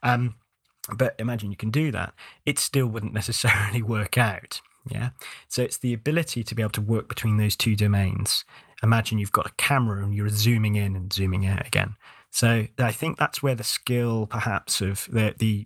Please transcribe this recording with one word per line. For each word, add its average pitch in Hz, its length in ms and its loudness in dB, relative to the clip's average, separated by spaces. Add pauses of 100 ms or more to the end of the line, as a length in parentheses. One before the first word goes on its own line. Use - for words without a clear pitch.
Um, 120 320 2 (600)
but 127 240 0
imagine 110 320 -4
you 95 60 -8
can 110 140 -4
do 151 200 0
that. 92 220 -4 (320)
It 143 140 0
still 131 280 2
wouldn't 107 260 -4
necessarily 107 680 0
<laughs> 110 160 -2
work 104 200 0
out. 104 440 0 (280)
Yeah. 117 200 -4 (400)
So 127 140 0
it's - 140 -2
the 123 160 0
ability 147 500 -2
to 110 120 -8
be 113 60 0
able 107 100 0
to 107 100 -2
work 107 280 0
between 107 280 0
those 107 200 2
two 110 180 2
domains. 101 720 2 (360)
Imagine 113 360 2
you've 101 160 0
got - 140 0
a - 100 -12
camera 113 440 0
and 101 140 0
you're 104 140 0
zooming 107 460 4
in 101 200 0
and 92 160 -6
zooming 95 340 0
out 98 200 0
again. 101 300 0 (340)
So 113 380 2 (100)
I 120 140 2
think 156 260 -4
that's - 240 -2
where 135 140 0
the 117 80 -8
skill, 117 640 0
perhaps, - 540 -2
of 98 280 -2
the, 107 280 2
the, 107 280 0